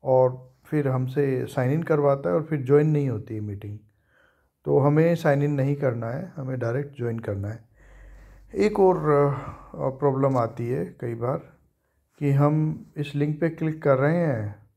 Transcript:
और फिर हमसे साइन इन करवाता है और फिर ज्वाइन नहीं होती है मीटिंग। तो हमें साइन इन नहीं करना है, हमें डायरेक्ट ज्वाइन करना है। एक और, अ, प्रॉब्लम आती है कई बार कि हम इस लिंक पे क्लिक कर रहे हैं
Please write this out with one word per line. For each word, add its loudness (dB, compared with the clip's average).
और 2
फिर 0
हमसे 0
साइन 0
इन 0
करवाता 2
है 0
और 0
फिर -4
ज्वाइन 6
नहीं 2
होती -6
है -6
मीटिंग। -10
तो 2
हमें 4
साइन 2
इन 0
नहीं -2
करना -4
है, -10
हमें -8
डायरेक्ट -6
ज्वाइन -6
करना -6
है। -14
एक 2
और, 6
अ, 0
प्रॉब्लम 2
आती -2
है -4
कई -6
बार -4
कि 0
हम 2
इस -8
लिंक -2
पे 0
क्लिक -4
कर 4
रहे 2
हैं -4